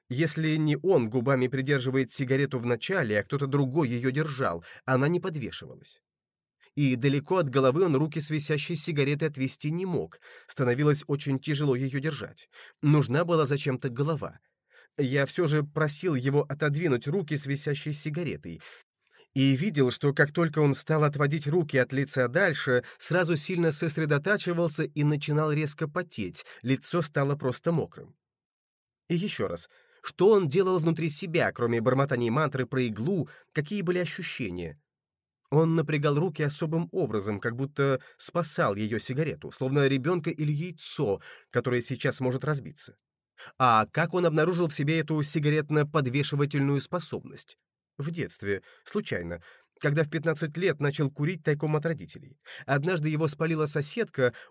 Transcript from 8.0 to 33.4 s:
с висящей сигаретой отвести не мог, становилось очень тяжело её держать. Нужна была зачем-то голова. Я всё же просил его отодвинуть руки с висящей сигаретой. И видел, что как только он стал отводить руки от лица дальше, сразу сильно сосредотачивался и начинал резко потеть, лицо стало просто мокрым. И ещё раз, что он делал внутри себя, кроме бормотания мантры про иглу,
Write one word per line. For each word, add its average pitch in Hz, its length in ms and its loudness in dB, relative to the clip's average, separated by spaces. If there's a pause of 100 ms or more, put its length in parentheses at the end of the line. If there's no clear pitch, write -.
с 147 120 -6
висящей 151 440 -2
сигаретой 147 520 0
отвести 135 420 -4
не 175 160 -4
мог, 120 340 -4 (280)
становилось 143 580 2
очень 143 340 0
тяжело 143 360 0
её 135 240 -2
держать. - 500 -8 (320)
Нужна 147 440 4
была 160 200 4
зачем-то 139 440 -2
голова. 135 500 -4 (580)
Я 139 280 0
всё 175 220 0
же 151 160 2
просил 151 500 -2
его 139 300 2
отодвинуть 143 640 0
руки 160 280 -2
с 143 120 -6
висящей 143 460 -4
сигаретой. 147 680 -8 (720)
И 135 220 4
видел, 156 340 2
что 143 240 0
как 147 180 2
только 160 280 0
он 143 160 4
стал 156 280 0
отводить 147 440 0
руки 156 300 2
от 120 160 2
лица 131 340 0
дальше, 139 560 2 (160)
сразу 170 360 0
сильно 170 360 0
сосредотачивался 160 1120 0
и 147 200 -2
начинал 151 480 2
резко 151 360 -2
потеть, 147 580 -6 (160)
лицо 135 400 0
стало 143 340 0
просто 143 360 -2
мокрым. - 440 -4 (920)
И 170 60 0
ещё 165 320 -2
раз, 87 200 -8 (360)
что - 280 4
он 196 160 6
делал 185 300 2
внутри 160 320 0
себя, 160 420 -2
кроме 117 300 0
бормотания 127 500 2
мантры 131 360 0
про 131 140 -2
иглу, 123 480 -2 (220)